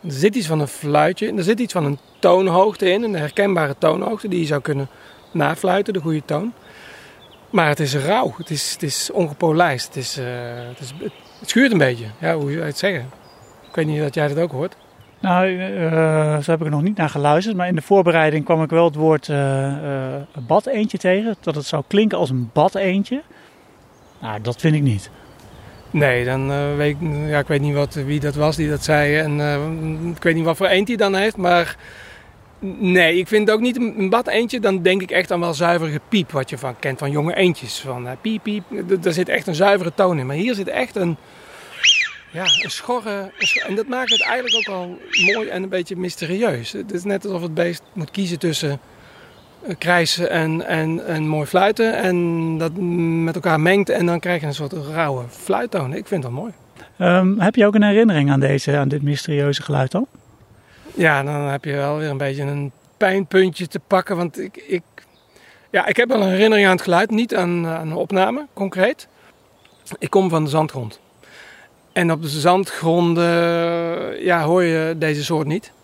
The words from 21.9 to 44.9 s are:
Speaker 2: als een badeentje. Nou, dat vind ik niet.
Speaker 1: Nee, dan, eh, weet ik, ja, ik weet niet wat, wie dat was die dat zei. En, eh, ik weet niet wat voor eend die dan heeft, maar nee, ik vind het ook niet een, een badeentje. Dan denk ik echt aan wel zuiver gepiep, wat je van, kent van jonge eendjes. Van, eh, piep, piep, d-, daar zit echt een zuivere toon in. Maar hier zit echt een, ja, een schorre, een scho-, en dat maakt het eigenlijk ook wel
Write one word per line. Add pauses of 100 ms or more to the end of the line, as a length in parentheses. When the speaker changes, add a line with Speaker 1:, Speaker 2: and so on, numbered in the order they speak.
Speaker 2:
als
een
badeentje. (1000)
Nou,
dat
vind
ik
niet. (800)
Speaker 1:
Nee,
dan,
eh,
weet
ik, (180)
ja,
ik
weet
niet
wat,
wie
dat
was
die
dat
zei.
En,
eh,
ik
weet
niet
wat
voor
eend
die
dan
heeft,
maar (1000)
nee,
ik
vind
het
ook
niet
een,
een
badeentje.
Dan
denk
ik
echt
aan
wel
zuiver
gepiep,
wat
je
van,
kent
van
jonge
eendjes.
Van,
eh,
piep,
piep, (240)
d-,
daar
zit
echt
een
zuivere
toon
in.
Maar
hier
zit
echt
een, (1120)
ja,
een
schorre,
een
scho-,
en
dat
maakt
het
eigenlijk
ook
wel (360)